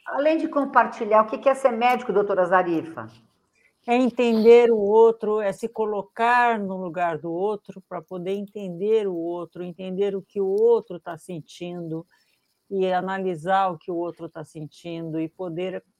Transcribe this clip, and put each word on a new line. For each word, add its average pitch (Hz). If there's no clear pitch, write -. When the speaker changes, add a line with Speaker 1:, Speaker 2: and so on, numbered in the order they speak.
Speaker 1:
Além 311
de 320
compartilhar, 226
o 214
que 214
que 269
é 269
ser 262
médico, 233
doutora 190
Zarifa? 170
Speaker 2:
É 240
entender 233
o 226
outro, 214
é 196
se 220
colocar 226
no 190
lugar 175
do 170
outro 196
pra 175
poder 180
entender 202
o 185
outro, 170
entender 185
o 190
que -
o 190
outro 214
tá 170
sentindo 170
e 190
analisar 190
o 165
que -
o 175
outro 170
tá 160
sentindo 165
e 160
poder 180